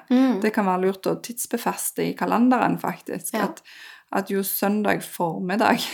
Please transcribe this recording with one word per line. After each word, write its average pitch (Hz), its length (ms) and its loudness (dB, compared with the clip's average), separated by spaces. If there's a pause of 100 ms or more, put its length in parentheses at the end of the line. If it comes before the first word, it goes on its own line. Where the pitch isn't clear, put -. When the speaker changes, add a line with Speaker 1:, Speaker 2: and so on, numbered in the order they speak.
(100)
Speaker 1:
Mm. 254 300 4
Speaker 2:
Det 214 140 0
kan 208 120 0
være 185 200 2
lurt 190 260 0
å 170 100 -2
tidsbefeste - 880 -4
i 170 80 -2
kalenderen, 190 640 2
faktisk. - 540 -6
Speaker 1:
Ja. 214 160 -2
Speaker 2:
At, - 120 -12 (520)
at 196 180 -2
jo 196 120 -2
søndag 202 600 0
formiddag, 185 800 0 (100)